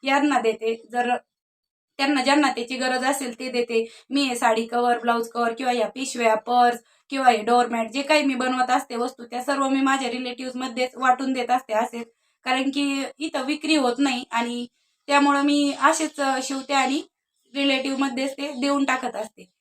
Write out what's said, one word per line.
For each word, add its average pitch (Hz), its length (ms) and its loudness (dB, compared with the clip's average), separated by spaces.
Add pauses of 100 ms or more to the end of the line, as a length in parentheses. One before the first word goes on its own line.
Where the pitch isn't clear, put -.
यांना 277 380 4
देते. 226 420 -2 (100)
जर 247 240 0 (800)
त्यांना 277 260 2
ज्यांना 277 280 4
त्याची 240 260 -6
गरज 254 280 -2
असेल 262 340 -2
ते 254 120 -8
देते. 233 420 -2 (180)
मी 277 120 2
हे 254 120 0
साडी 226 320 2
कव्हर, 240 320 2
ब्लाऊज 233 300 0
कव्हर 233 240 -2
किंवा 247 200 -2
या 233 140 0
पिशव्या, 233 480 0
पर्स 240 440 2 (320)
किंवा 269 180 4
हे 220 140 4
डोअरमॅट 233 480 2
जे 269 120 -4
काही 302 200 2
मी 269 120 0
बनवत 254 360 0
असते 262 260 -2
वस्तू, 240 280 -6
त्या 247 180 -8
सर्व 277 260 0
मी 269 120 2
माझ्या 269 300 0
रिलेटिव्हजमध्येच 247 840 -6
वाटून 254 380 2
देत 247 180 -4
असते 247 220 -2
असेच. 233 340 -2 (380)
कारण 262 260 0
की 277 340 -2 (140)
इथं 294 260 -6
विक्री 302 320 0
होत 247 220 2
नाही 269 320 0
आणि 240 360 -4 (400)
त्यामुळं 285 360 4
मी 285 400 2
असेच, 311 380 2
अ, 269 220 0
शिवते 269 320 -6
आणि 269 280 0 (520)
रिलेटिव्हमध्येच 269 800 0
ते 285 280 -8
देऊन 277 240 0
टाकत 254 320 -2
असते. 202 340 -12 (100)